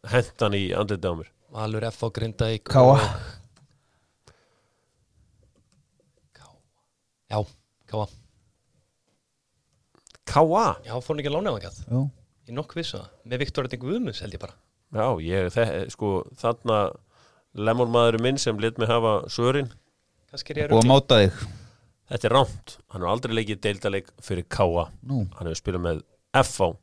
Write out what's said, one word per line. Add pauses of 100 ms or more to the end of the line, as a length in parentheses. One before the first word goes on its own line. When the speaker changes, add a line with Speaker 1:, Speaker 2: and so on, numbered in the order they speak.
Speaker 1:
hent
hann
í (100)
andlitið
á
mér. (240)
Speaker 2:
Valur,
F
H,
Grindavík
Speaker 3:
K
A.
Speaker 2:
og (3250)
K
A. (800)
Já, (500)
K
A. (2250)
Speaker 1:
K
A? (200)
Speaker 2:
Já,
fór
hann
ekki
að
lána
þangað?
Speaker 3:
Jú. (380)
Speaker 2:
Ég
er
nokkuð
viss
um
það. (220)
Með
Viktor
Örn
Guðmunds
held
ég
bara. (360)
Speaker 1:
Já, (140)
ég,
þe-,
sko, (240)
þarna (760)
Lemon
maðurinn
minn
sem
lét
mig
hafa (140)
svörin. (640)
Speaker 2:
Kannski
er
ég
að
Speaker 3:
Og
Speaker 2:
rugla.
Speaker 3:
máta
þig. (680)
Speaker 1:
Þetta
er
rangt. (100)
Hann
hefur
aldrei
leikið
deildarleik (100)
fyrir
K
A. (120)
Speaker 3:
Nú. (120)
Speaker 1:
Hann
hefur
spilað
með (320)
F
H (120)